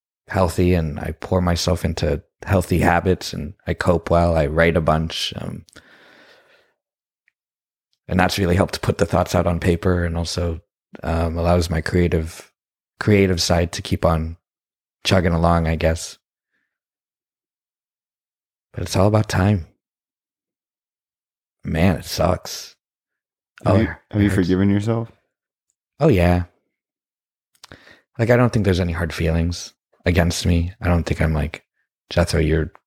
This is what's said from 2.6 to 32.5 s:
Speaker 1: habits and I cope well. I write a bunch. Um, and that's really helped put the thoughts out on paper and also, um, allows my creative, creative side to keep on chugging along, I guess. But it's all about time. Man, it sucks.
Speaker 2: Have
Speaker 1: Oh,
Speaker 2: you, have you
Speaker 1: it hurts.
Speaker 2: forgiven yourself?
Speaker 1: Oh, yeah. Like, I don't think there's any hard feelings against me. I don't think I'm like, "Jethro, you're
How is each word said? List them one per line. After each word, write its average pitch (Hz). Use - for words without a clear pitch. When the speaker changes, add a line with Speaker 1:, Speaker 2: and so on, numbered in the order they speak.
Speaker 1:
habits 87
and 76
I 87
cope -
well. 85
I 78
write 82
a 85
bunch. 80
Um, -
and 90
that's 92
really 87
helped -
put -
the -
thoughts 90
out 87
on 87
paper 87
and 82
also, 85
um, 82
allows 85
my 80
creative, 82
creative 98
side 87
to -
keep -
on 82
chugging 90
along, 82
I 80
guess. 80
But -
it's -
all 95
about 107
time. 95
Man, 85
it -
sucks. -
Speaker 2:
Have 92
Speaker 1:
Oh, 107
Speaker 2:
you, 95
have -
you 101
Speaker 1:
it -
hurts. 95
Speaker 2:
forgiven 92
yourself? 113
Speaker 1:
Oh, 147
yeah. 87
Like, 113
I 120
don't 120
think 107
there's 90
any 85
hard 82
feelings 85
against 87
me. 87
I 87
don't 85
think -
I'm 80
like, 76
"Jethro, 82
you're 78